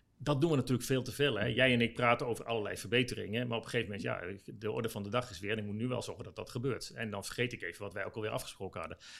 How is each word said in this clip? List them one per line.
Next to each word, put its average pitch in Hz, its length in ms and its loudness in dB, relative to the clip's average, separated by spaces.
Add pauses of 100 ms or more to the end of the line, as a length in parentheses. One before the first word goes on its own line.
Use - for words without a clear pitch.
(220)
Dat 139 180 2
doen 170 100 6
we 151 60 6
natuurlijk 123 300 2
veel 131 160 2
te 101 100 -6
veel, 135 260 2
hè. 104 80 2
Jij 127 260 6
en 120 80 6
ik 117 140 4
praten 120 320 4
over 113 180 -2
allerlei 107 320 -2
verbeteringen, 113 720 0
maar 117 100 -2
op 110 60 -6
een - 60 -10
gegeven 113 220 0
moment, 98 540 -4
ja, - 80 -10
de 107 160 -4
orde 117 180 0
van 107 140 -4
de 101 60 -4
dag 120 220 0
is 92 100 -12
weer 101 100 -4
en 110 80 2
ik 107 60 -4
moet 104 100 -4
nu 113 140 0
wel 117 140 -2
zorgen 95 220 -8
dat 95 120 -14
dat 104 140 -8
gebeurt. 123 400 -4
En 117 200 -6
dan 101 140 -4
vergeet 120 280 -2
ik 110 100 -10
even 87 200 -8
wat 101 100 -6
wij 101 120 -4
ook 95 100 -6
alweer 110 160 -4
afgesproken 98 500 -6
hadden. 82 180 -8 (220)